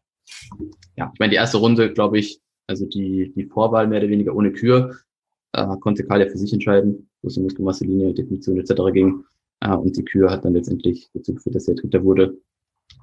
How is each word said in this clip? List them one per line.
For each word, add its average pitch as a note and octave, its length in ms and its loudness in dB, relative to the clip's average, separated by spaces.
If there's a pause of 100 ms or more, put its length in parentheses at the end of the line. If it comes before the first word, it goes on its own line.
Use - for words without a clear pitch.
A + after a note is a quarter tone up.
(960)
ja, - 180 -8
ich - 60 -10
meine, A2 120 2
die G2+ 40 4
erste A2+ 220 2
Runde, A2+ 340 4
glaub G#2 240 2
ich, G#2 240 -2 (280)
also G2 180 -6
die, F#2+ 500 -4
die F#2+ 100 -6
Vorwahl A2 420 0
mehr G#2+ 120 0
oder G#2 100 0
weniger G#2 240 0
ohne G2+ 200 0
Kür, B2+ 440 2 (540)
äh, G2 300 -2
konnte G#2 240 -2
Karl G2+ 160 2
ja G2 80 2
für G2+ 80 -8
sich G2+ 160 -4
entscheiden, G2+ 560 0 (120)
wo - 60 -8
es F2 100 -8
um F#2 60 0
Muskelmasse, F#2+ 400 -4
Linie, F#2+ 300 0
Definition F#2 440 -4
et F#2 100 -4
cetera F#2+ 220 2
ging. F#2+ 360 2 (340)
Äh, G2 120 -2
und F#2 240 0
die - 100 -6
Kür F#2+ 260 2
hat - 140 -4
dann F2+ 80 2
letztendlich F2 600 -2
dazu - 220 -8
geführt, - 200 -6
dass - 120 -6
er F2 80 0
Dritter - 280 -2
wurde. F#2+ 300 4 (680)